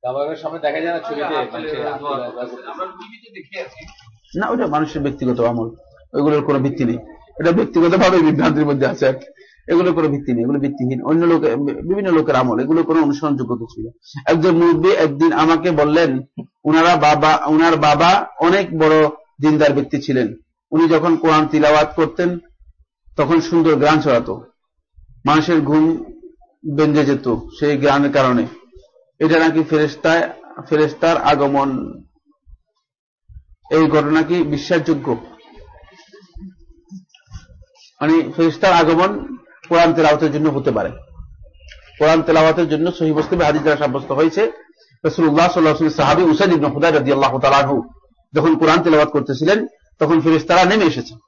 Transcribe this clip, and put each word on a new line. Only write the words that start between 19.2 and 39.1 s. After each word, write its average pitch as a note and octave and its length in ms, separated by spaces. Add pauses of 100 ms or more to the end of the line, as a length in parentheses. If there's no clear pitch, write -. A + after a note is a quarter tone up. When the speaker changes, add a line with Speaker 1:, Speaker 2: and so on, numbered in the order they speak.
Speaker 2:
দিনদার D3+ 320
ব্যক্তি C#3+ 280
ছিলেন, B2+ 320 (380)
উনি D#3+ 180
যখন D#3+ 260
কোরআন D#3 320
তিলাওয়াত D3+ 480
করতেন F3 440 (800)
তখন D#3+ 240
সুন্দর D#3+ 340
গ্রান D3+ 260
ছড়াতো, A#2+ 420 (840)
মানুষের D#3 360
ঘুম D#3 420 (720)
বেঁধে D3+ 300
যেত C3 300 (240)
সেই D3 180
গ্রানের C#3+ 340
কারণে। B2+ 360 (720)
এটা D#3+ 200
নাকি D#3+ 240
ফেরেশতায়, D#3 680 (400)
ফেরেশতার D#3 480
আগমন, C#3 840 (1700)
এই D#3+ 160
ঘটনা D3+ 340
কি E3 220
বিশ্বাসযোগ্য? D3 760 (2750)
মানে, D#3 340
ফেরেশতার E3 380
আগমন E3+ 640 (320)